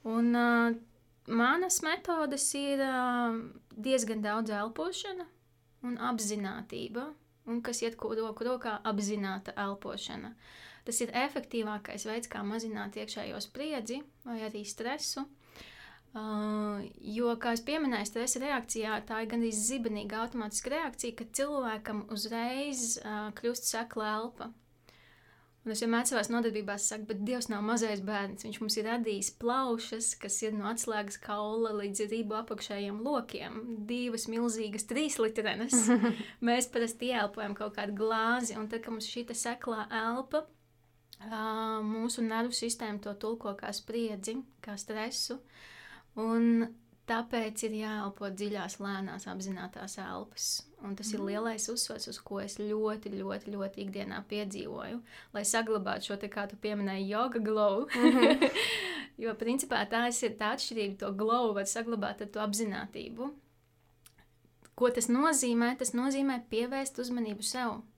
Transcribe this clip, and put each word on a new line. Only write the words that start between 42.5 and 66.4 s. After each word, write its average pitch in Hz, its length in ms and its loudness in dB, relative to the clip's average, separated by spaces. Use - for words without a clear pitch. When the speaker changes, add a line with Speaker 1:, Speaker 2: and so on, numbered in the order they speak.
Speaker 1:
sistēma 226 480 -2
to 202 160 -6
tulko 214 400 -2
kā 202 160 -6
spriedzi, 220 640 -2
kā 208 180 -8
stresu, 226 640 -4
un 226 540 6
tāpēc 226 600 0
ir 220 100 0
jāelpo 214 540 -4
dziļās, 196 520 -4
lēnās, 196 460 -4
apzinātās 190 720 -6
elpas. 190 540 -4
Un 202 160 -6
tas 208 180 -6
ir 208 80 -2
Speaker 2:
Mm. 196 60 0
Speaker 1:
lielais 214 420 0
uzsvars, 240 400 -2
uz - 100 -10
ko 202 220 -6
es 202 180 -8
ļoti, 214 520 0
ļoti, 190 420 -4
ļoti 196 320 -4
ikdienā 196 400 -4
piedzīvoju, 208 720 -6
lai 208 120 -4
saglabātu 208 680 2
šo 202 60 -2
te, 202 120 -6
kā 202 180 -4
tu 202 100 -10
pieminēji, 196 520 0
yoga 233 320 0
glow. 214 460 4
Speaker 2:
Mhm. 262 580 10
Speaker 1:
<laughs> 359 420 -4
Jo, 226 160 -2
principā, 233 520 0
tā 226 220 2
ir 233 260 0
tā 214 180 0
atšķirība, 208 460 -2
to 202 140 -2
glow 220 420 4
var 196 100 2
saglabāt 214 560 -2
ar 208 80 -6
to 208 120 -4
apzinātību. 214 880 -2
Ko 240 180 6
tas 240 160 0
nozīmē? 247 720 6
Tas 247 180 -2
nozīmē 269 520 2